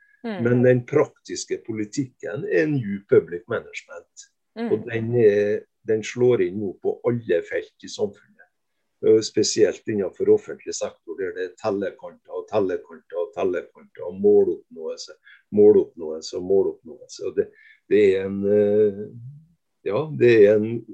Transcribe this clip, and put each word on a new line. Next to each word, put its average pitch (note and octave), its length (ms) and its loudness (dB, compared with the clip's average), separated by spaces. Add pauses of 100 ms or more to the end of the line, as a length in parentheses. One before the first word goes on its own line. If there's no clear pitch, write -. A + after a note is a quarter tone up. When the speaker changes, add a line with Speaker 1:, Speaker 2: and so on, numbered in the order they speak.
(240)
Speaker 1:
Mm. A3 160 -8
Speaker 2:
Men A#2+ 240 2
den B2+ 200 4
praktiske - 760 -4
politikken A2 840 -8
er E3+ 220 0
New G#2+ 360 -4
Public F2 420 0
Management. - 800 -12 (280)
Speaker 1:
Mm. A3+ 160 -6
Speaker 2:
Og - 140 -2
den A#2 300 -6
er, G#2 440 4 (200)
den A2 240 -2
slår B2 380 2
inn F2+ 180 -2
nå G2 160 -6
på - 260 -4
alle A2+ 400 -2
felt - 420 -10
i F#2+ 40 -18
samfunnet. - 440 -8 (720)
Og A2 180 6
spesielt G#2+ 640 0
innenfor G2 480 -2
offentlig - 400 -4
sektor, - 420 -12
der F#2 160 -8
det F2+ 120 -10
er F2+ 120 -10
tellekanter F#2+ 800 -8
og F2+ 160 -10
tellekanter F2 680 -4
og E2+ 140 -6
tellekanter - 680 -8
og F2+ 160 -12
måloppnåelse, F#2 960 0 (380)
måloppnåelse F2+ 840 2
og F2+ 60 -6
måloppnåelse. F#2+ 840 -4
Og D#2+ 80 -10
det, G2 100 -2 (440)
det G2+ 160 4
er F#2+ 200 2
en, G2 200 -6
eh, G#2 580 2 (840)
ja, G2+ 220 -2
det A#2+ 300 4
er G#2 180 8
en G#2+ 160 -2 (220)